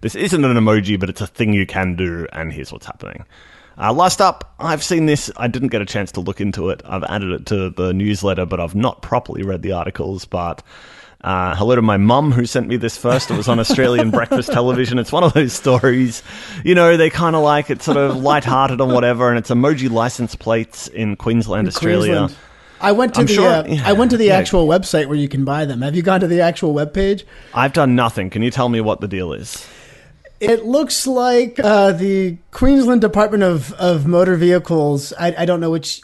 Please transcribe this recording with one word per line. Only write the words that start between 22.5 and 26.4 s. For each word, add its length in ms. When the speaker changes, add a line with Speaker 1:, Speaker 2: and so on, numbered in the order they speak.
Speaker 2:
I 120
went 220
to 60
Speaker 1:
I'm 60
Speaker 2:
the, 80
Speaker 1:
sure, 140
Speaker 2:
uh, 180
Speaker 1:
yeah, 180
Speaker 2:
I 80
went 200
to 40
the 100
Speaker 1:
yeah. 100
Speaker 2:
actual 320
website 380
where 100
you 120
can 160
buy 200
them. 180
Have 140
you 60
gone 180
to 80
the 120